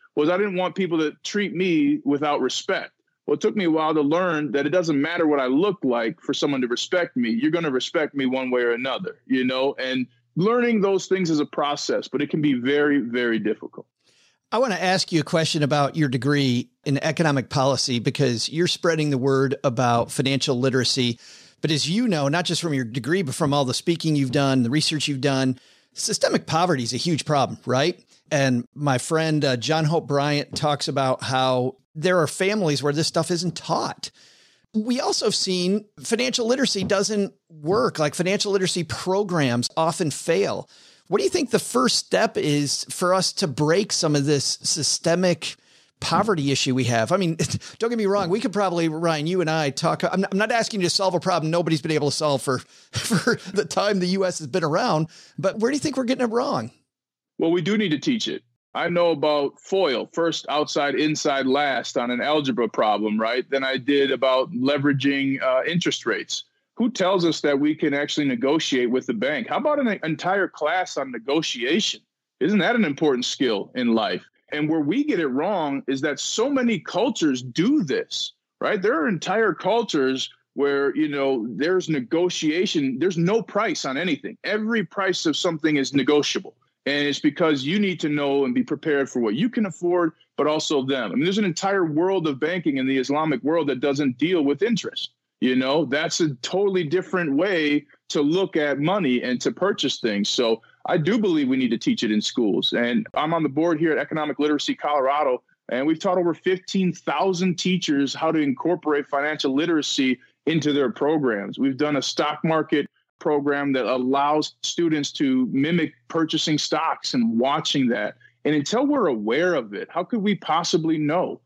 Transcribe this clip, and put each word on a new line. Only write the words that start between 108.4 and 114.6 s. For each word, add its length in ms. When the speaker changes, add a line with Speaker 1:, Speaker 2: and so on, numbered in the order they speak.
Speaker 1:
financial 480
literacy 680
into 300
their 160
programs. 680
We've 200
done 180
a 60
stock 420
market 440
program 540
that 140
allows 760